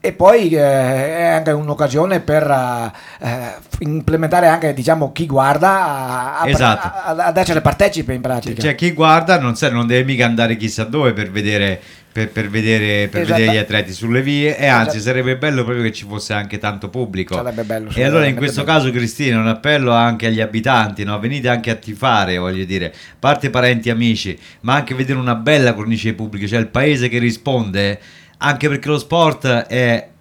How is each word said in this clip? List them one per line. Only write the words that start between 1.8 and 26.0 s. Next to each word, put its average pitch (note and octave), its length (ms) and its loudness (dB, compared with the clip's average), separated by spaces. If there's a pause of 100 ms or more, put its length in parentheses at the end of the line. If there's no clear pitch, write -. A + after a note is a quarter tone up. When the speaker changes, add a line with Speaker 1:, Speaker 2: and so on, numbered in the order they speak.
Speaker 1:
per, D3+ 260 2 (760)
eh, A#2+ 340 -6 (240)
implementare D#3+ 680 2
anche, D#3+ 260 2
diciamo, D3 380 0
chi E3 140 -4
guarda C#3+ 440 2
a, C#3 720 -2
a E3 80 2
Speaker 2:
Esatto. A2+ 380 2
Speaker 1:
a, E3 400 -4
ad E3 100 2
essere E3 240 2
partecipe D3+ 520 0
in B2+ 80 -6
pratica. A#2+ 400 -6
Speaker 2:
Cioè, D3 140 0
chi E3+ 180 -2
guarda D#3+ 460 4
non A#2+ 180 0
sa, D3 140 0
non A#2+ 160 0
deve B2 180 2
mica B2 220 0
andare A#2 300 0
chissà G#2+ 280 -4
dove B2 280 0
per G2 180 -4
vedere, G#2 500 0 (320)
per, A2 180 -4
per G#2+ 180 -4
vedere, G#2+ 600 0
per - 140 -4
Speaker 1:
Esatta- - 160 0
Speaker 2:
vedere A2 180 2
gli G#2+ 40 2
atleti G#2 320 -2
sulle A#2 300 -2
vie, C#3+ 340 0
e C#3 100 0
anzi A#2 320 4
Speaker 1:
Esatto. G#2 60 -6 (100)
Speaker 2:
sarebbe B2+ 220 0
bello C3 280 -2
proprio A#2+ 200 -2
che G#2+ 80 0
ci - 140 -14
fosse G#2 260 -8
anche G#2 260 -6
tanto G2+ 300 -6
pubblico. F#2+ 460 -6
Speaker 1:
Sarebbe A2+ 300 -6
bello, G#2+ 240 -6
Speaker 2:
E G2 40 -10
Speaker 1:
sarebbe B2 160 0
Speaker 2:
allora D3+ 180 2
in C3+ 80 0
Speaker 1:
veramente A#2 40 -6
Speaker 2:
questo C#3 260 -2
Speaker 1:
bello. D#3 140 2
Speaker 2:
caso, C3 140 0
Cristina, A#2+ 480 0
un A2+ 80 0
appello C3 440 0
anche A#2 340 2
agli A2 140 0
abitanti, A2 640 0
no? G#2 140 -4
Venite B2 300 -4
anche A#2 220 -2
a A2+ 60 0
tifare, G#2 640 0
voglio F#2 260 -4
dire, F2 220 -4
a - 320 -16
parte C#3+ 320 0
parenti B2 380 2
e A#2 40 0
amici, A2+ 460 -2 (220)
ma A#2+ 140 0
anche C3+ 200 -2
vedere C3 240 0
una B2 160 0
bella B2 400 2
cornice G#2+ 360 -2